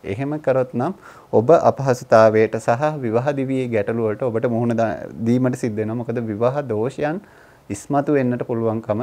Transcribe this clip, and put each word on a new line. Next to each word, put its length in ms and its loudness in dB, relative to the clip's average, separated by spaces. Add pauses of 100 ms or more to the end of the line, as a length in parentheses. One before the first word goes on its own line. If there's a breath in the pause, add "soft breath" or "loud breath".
එහෙම 340 -6
කරොත් 340 0
නම් 220 -2 (340 loud breath)
ඔබ 220 2
අපහසුතාවයට 1040 4
සහ 260 0 (160)
විවාහ 340 0
දිවියේ 360 -2
ගැටලු 360 -2
වලට 180 -2
ඔබට 240 -2
මුහුණ 300 0
දා-, 220 0 (180)
දීමට 400 0
සිද්ධ 200 -4
වෙනවා. 200 -4
මොකද 260 -6
විවාහ 400 -2
දෝෂයන් 560 -4 (460 loud breath)
ඉස්මතු 480 -4
වෙන්නට 320 0
පුළුවන්කම 580 -2